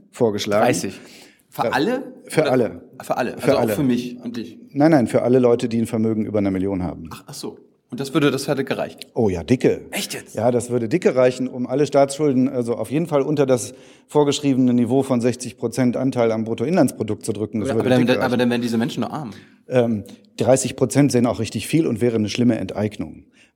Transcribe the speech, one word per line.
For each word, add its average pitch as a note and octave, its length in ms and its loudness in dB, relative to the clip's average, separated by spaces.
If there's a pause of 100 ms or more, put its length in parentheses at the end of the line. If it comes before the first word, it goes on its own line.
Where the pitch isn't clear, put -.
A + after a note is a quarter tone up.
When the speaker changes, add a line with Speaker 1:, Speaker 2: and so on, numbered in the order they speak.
(120)
Speaker 1:
vorgeschlagen. G#2 520 0
Speaker 2:
Dreißig? A#2+ 360 -2 (480)
Für - 160 -6
Speaker 1:
Ja. A2+ 80 -2
Speaker 2:
alle? G#3+ 420 -2 (140)
Speaker 1:
Für D#3 140 0
Speaker 2:
Oder? C#3 100 0
Speaker 1:
alle. G#2 300 0 (200)
Speaker 2:
Für - 140 -4
alle. A#2 160 -2
Speaker 1:
Für - 100 -12
Speaker 2:
Also C#3+ 140 2
auch C3 60 0
Speaker 1:
alle. A2+ 100 2
Speaker 2:
für D3 100 0
mich B2 400 -2
und A2+ 140 -10
dich? G#2+ 240 -12 (100)
Speaker 1:
Nein, D3+ 220 4
nein, B2 160 4
für A2+ 140 0
alle B2 180 4
Leute, A#2+ 280 4
die A2+ 120 -2
ein A2+ 60 0
Vermögen A2 380 0
über G2+ 140 -2
eine G2 140 0
Million F#2+ 320 -2
haben. D#2+ 280 -8
Speaker 2:
Ach, - 140 -16
ach - 80 -18
so. - 240 -12 (320)
Und B2 80 -10
das C#3 160 -6
würde, D3 160 2
das B2+ 160 -4
hätte C#3 160 -2
gereicht? - 520 -6
Speaker 1:
Oh A2+ 160 2
ja, E2+ 120 -2
dicke. A2+ 380 2 (100)
Speaker 2:
Echt - 240 -8
jetzt? - 220 -16
Speaker 1:
Ja, A#2 160 2
das A#2+ 180 -2
würde A#2 180 -2
dicke E3+ 280 0
reichen, B2+ 320 2
um B2 180 -6
alle C3+ 200 0
Staatsschulden, C#3 600 2
also A#2+ 280 -2
auf A2 160 -6
jeden D#3+ 140 -2
Fall D3 140 2
unter C#3+ 260 2
das B2 280 0 (320)
vorgeschriebene C#3 680 2
Niveau B2 300 2
von C3 180 0
sechzig A#2 360 -2
Prozent A#2+ 400 -2
Anteil B2+ 340 0
am A2 140 -2
Bruttoinlandsprodukt A#2 800 -2
zu A2 80 -4
drücken. G#2 260 -6
Das B2+ 120 -2
Speaker 2:
Aber, A2+ 100 0
Speaker 1:
würde B2+ 80 0
Speaker 2:
aber B2+ 80 4
dann, B2 100 4
Speaker 1:
dicke A#2+ 140 2
Speaker 2:
aber C3 60 0
Speaker 1:
reichen. A#2+ 120 0
Speaker 2:
dann A#2+ 120 2
wären A#2+ 120 -2
diese A#2 160 -2
Menschen A#2 220 -2
nur G#2+ 120 -6
arm. D3 180 -8 (360)
Speaker 1:
Ähm, A#2 380 0 (360)
Dreißig B2 340 2
Prozent C3 380 2
sind B2 140 4
auch A2 120 -2
richtig A2 280 -6
viel D#3+ 200 2
und A2 140 -2
wäre A#2 160 2
eine G#2+ 140 0
schlimme A#2+ 280 2
Enteignung. F#2+ 680 -6 (280)